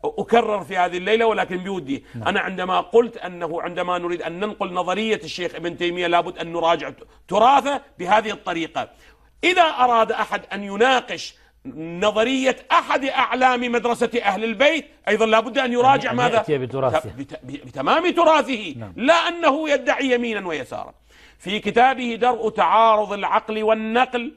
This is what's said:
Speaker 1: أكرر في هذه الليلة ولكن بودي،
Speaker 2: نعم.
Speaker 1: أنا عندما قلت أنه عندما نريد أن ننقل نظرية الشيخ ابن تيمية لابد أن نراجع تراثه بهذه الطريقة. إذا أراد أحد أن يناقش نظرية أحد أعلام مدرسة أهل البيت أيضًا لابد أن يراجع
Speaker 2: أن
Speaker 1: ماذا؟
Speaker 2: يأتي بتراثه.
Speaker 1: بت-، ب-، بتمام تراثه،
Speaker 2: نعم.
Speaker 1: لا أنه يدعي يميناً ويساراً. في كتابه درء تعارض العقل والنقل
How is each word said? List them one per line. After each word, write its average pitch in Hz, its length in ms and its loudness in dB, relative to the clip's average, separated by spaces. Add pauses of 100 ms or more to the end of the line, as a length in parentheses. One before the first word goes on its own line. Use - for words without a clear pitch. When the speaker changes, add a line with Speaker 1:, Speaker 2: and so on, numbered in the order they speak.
Speaker 1:
أكرر 208 600 0
في 185 140 -6
هذه 180 200 0
الليلة 214 280 0
ولكن 196 320 0
بودي، 175 460 -6 (120)
Speaker 2:
نعم. 113 120 -6
Speaker 1:
أنا 196 120 0
عندما 185 420 -2
قلت 226 360 2
أنه 170 440 -6
عندما 180 360 -2
نريد 175 240 -4
أن 165 180 -6
ننقل 202 340 -6
نظرية 185 500 -2
الشيخ 170 320 -8
ابن 165 220 -8
تيمية 175 300 -2
لابد 175 300 0
أن 165 160 -8
نراجع 165 380 0 (360)
تراثه 254 540 2 (180)
بهذه 208 320 2
الطريقة. 165 580 -6 (540)
إذا 359 180 4
أراد 247 500 4
أحد 208 300 -4 (120)
أن 202 100 -8
يناقش 202 720 0 (400)
نظرية 214 800 0 (160)
أحد 294 340 0
أعلام 247 680 2
مدرسة 233 520 -2
أهل 202 200 0
البيت 262 420 0 (220)
أيضًا 220 180 2
لابد 226 320 2
أن 254 160 0
يراجع 254 380 4
Speaker 2:
أن 233 40 -2
Speaker 1:
ماذا؟ 240 200 2
Speaker 2:
يأتي 156 220 2
بتراثه. 131 600 -2
Speaker 1:
بت-، - 260 -12
ب-، - 240 -14
بتمام 233 440 0
تراثه، 254 680 2
Speaker 2:
نعم. 104 180 -12
Speaker 1:
لا 262 180 2
أنه 330 560 0
يدعي 262 420 0
يميناً 226 360 -2
ويساراً. 135 460 -8 (440)
في 202 220 -6
كتابه 233 560 2
درء 220 340 0
تعارض 208 640 4
العقل 214 500 -2
والنقل 233 720 0